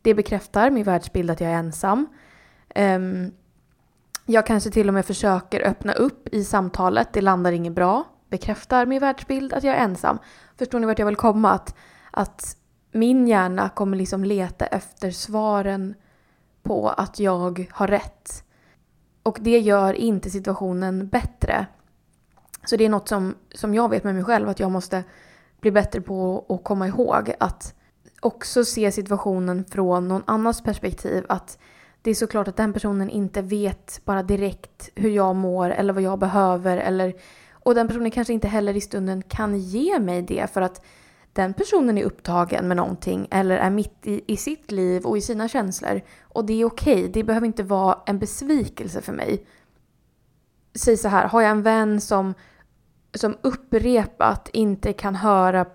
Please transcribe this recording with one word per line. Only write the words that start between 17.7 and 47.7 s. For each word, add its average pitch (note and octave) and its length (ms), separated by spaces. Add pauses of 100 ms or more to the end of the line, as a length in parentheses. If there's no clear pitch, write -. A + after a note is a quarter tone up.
har G3 160
rätt. - 560 (800)
Och A3+ 180
det A#3 180
gör G3+ 340
inte G#3+ 360
situationen F#3+ 800
bättre. - 580 (1000)
Så A#3 100
det A3 100
är G#3+ 40
något G#3 180
som, G3 280 (200)
som G#3 180
jag A3+ 160
vet G#3+ 140
med G3 120
mig F#3 80
själv, G#3+ 260
att F#3+ 100
jag F#3+ 120
måste F#3 320 (560)
bli G#3+ 120
bättre G#3 300
på F#3 480
att F#3 140
komma F#3+ 240
ihåg. G#3+ 520
Att - 360 (440)
också - 460
se G#3+ 260
situationen F#3+ 720
från F3+ 420
någon F#3+ 200
annans A3+ 360
perspektiv. F#3 680
Att - 300 (420)
det A3+ 100
är G#3 40
såklart G#3+ 320
att F#3+ 100
den G#3+ 160
personen G3+ 360
inte G3+ 320
vet G3 640
bara F#3+ 180
direkt G3 720
hur G#3+ 140
jag F#3+ 260
mår F3+ 340
eller G3 240
vad F#3+ 100
jag F#3+ 160
behöver. F#3 580
Eller, F#3 360 (380)
och - 240
den A#3 120
personen A3+ 240
kanske A#3+ 220
inte G#3 140
heller G3+ 300
i G3+ 40
stunden F#3+ 400
kan G#3 380
ge B3+ 400
mig F3+ 220
det, - 300
för F#3+ 100
att F3+ 240 (480)
den F#3+ 200
personen C4+ 440
är G3 60
upptagen F3 640
med F3+ 100
någonting F#3 540
eller F#3+ 260
är F#3 120
mitt G#3 380
i, G#3 200
i G#3 100
sitt - 340
liv F3+ 340
och G#3 120
i G3+ 40
sina A3+ 260
känslor. G3 540 (200)
Och - 240
det A3 160
är A#3 40
okej, A3+ 480
det A3 100
behöver A3+ 240
inte A3 160
vara F#3+ 420